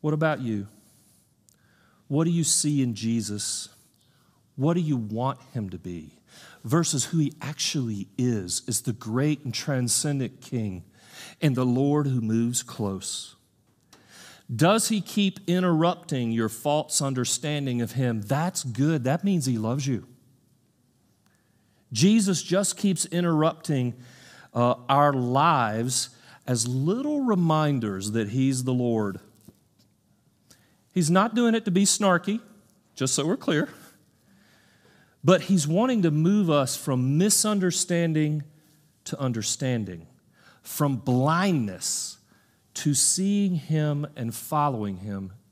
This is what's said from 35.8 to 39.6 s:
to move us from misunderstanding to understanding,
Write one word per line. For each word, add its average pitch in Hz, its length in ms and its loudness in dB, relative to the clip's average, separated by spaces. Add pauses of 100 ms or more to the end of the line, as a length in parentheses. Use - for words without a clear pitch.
to 165 80 4
move 170 400 2
us 143 260 2
from 131 420 0
misunderstanding 170 1200 0 (600)
to - 140 -8
understanding, 113 880 -4 (580)